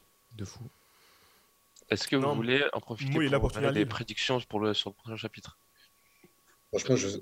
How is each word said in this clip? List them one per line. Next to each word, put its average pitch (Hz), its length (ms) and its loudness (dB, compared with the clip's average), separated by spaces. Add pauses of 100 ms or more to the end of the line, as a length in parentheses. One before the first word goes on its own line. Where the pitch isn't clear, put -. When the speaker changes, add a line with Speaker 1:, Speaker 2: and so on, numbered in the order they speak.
(380)
Speaker 1:
De 101 80 -8
fou. - 140 -18 (1300)
Speaker 2:
Est-ce - 200 -2
que 147 80 2
vous 135 60 4
Speaker 3:
Non, 143 120 0
Speaker 2:
voulez 127 260 2 (120)
en - 80 -4
profiter 127 300 -6
Speaker 3:
Momo 156 100 2
est 143 80 2
là 139 100 4
Speaker 2:
pour 131 100 4
Speaker 3:
pour - 60 -6
Speaker 2:
donner 135 120 2
Speaker 3:
finir 139 60 2
Speaker 2:
des 123 60 2
Speaker 3:
l'île. 104 100 4
Speaker 2:
prédictions 120 520 -2
pour - 180 -4
le, 107 140 2
sur - 160 0
le 95 60 -12
prochain 113 220 -12
chapitre ? - 400 -10 (1120)
Speaker 4:
Franchement, 117 280 2
je, 98 100 0 (140)